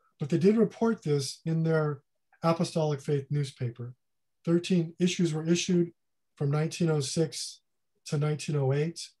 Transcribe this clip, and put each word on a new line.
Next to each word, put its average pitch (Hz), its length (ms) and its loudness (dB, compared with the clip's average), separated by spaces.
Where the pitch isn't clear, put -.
But 143 100 -6
they 170 80 2
did 196 200 4
report 226 440 0
this 143 440 -2
in 160 180 0
their 156 380 0
Apostolic 165 580 0
Faith 143 300 -2
newspaper. 127 640 -6
Thirteen 170 560 2
issues 175 340 2
were 156 140 -4
issued 175 440 2
from 143 160 -2
nineteen 156 400 0
oh 151 80 2
six - 600 -4
to 151 140 -2
nineteen 151 360 -2
oh 135 180 2
eight, 156 260 -2